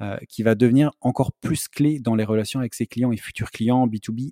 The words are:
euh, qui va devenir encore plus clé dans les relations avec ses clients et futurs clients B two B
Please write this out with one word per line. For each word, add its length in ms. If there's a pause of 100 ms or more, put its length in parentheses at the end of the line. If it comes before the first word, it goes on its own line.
euh, 140 (140)
qui 140
va 120
devenir 360 (100)
encore 320
plus 340
clé 320
dans 160
les 80
relations 380
avec 120
ses 140
clients 240
et 60
futurs 340
clients 340
B 160
two 120
B 80 (100)